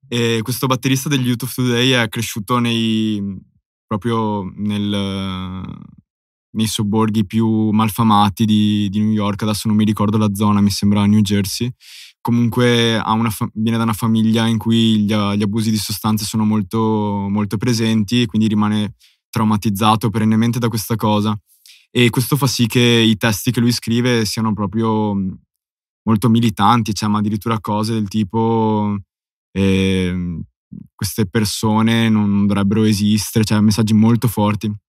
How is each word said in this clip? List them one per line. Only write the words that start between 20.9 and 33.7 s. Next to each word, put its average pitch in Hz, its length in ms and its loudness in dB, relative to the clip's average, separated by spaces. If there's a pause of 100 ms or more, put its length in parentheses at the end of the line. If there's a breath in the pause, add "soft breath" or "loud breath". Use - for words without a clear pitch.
cosa. 107 400 0 (540 soft breath)
E 120 200 2
questo 127 280 -2
fa 135 100 0
sì - 200 0
che 127 120 0
i 117 380 4
testi 113 340 -2
che 120 80 -2
lui 120 120 2
scrive 117 540 0
siano 110 280 -2
proprio, 107 600 -2
mm, 95 180 -4 (760)
molto 110 240 2
militanti, 113 640 2
cioè, 107 160 -2
ma 104 100 0
addirittura 107 400 -2
cose 107 340 -4
del 107 140 -2
tipo, 110 880 -2 (560)
ehm, 92 880 0 (540)
"Queste 101 320 -4
persone 113 840 0
non 101 380 2
dovrebbero 101 360 2
esistere", 107 640 2
cioè 107 140 0
messaggi 107 340 2